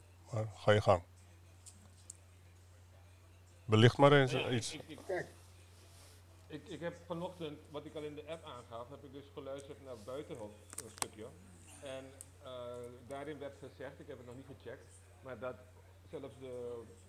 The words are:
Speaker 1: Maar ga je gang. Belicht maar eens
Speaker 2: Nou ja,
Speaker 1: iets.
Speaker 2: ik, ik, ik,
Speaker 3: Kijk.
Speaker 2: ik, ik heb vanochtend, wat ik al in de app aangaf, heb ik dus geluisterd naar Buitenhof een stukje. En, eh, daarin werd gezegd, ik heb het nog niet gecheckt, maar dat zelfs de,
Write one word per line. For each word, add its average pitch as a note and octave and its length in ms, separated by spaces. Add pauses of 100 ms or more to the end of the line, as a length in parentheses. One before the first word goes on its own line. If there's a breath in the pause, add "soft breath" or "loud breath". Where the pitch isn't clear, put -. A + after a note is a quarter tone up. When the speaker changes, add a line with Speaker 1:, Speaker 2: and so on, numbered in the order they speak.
(320)
Speaker 1:
Maar A2 240
ga - 160
je G#2 100
gang. F#2 220 (2500)
Belicht A2 320
maar C#3+ 140
eens C3+ 200
Speaker 2:
Nou C3 180
ja, - 20
Speaker 1:
iets. A#2+ 220
Speaker 2:
ik, - 80
ik, - 80
ik, D3 160
Speaker 3:
Kijk. F3 220 (1200)
Speaker 2:
ik, D3+ 200
ik D3+ 120
heb E3+ 140 (120)
vanochtend, E3+ 540 (100)
wat C#3+ 160
ik D#3 100
al D3+ 80
in D3+ 120
de D3 120
app E3 180
aangaf, A#2+ 440
heb C3+ 140
ik C#3 100
dus C#3 200
geluisterd C3+ 500
naar B2+ 200
Buitenhof B2+ 480 (320)
een A2 60
stukje. - 360 (580)
En, C3+ 220 (380)
eh, B2 320 (320)
daarin C#3+ 320
werd - 200
gezegd, C3+ 400
ik D#3+ 80
heb G#2 100
het A#2+ 80
nog A#2+ 100
niet C3+ 100 (120)
gecheckt, A2+ 360 (300)
maar B2+ 160
dat B2+ 160 (540)
zelfs C3+ 300
de, B2 440 (260)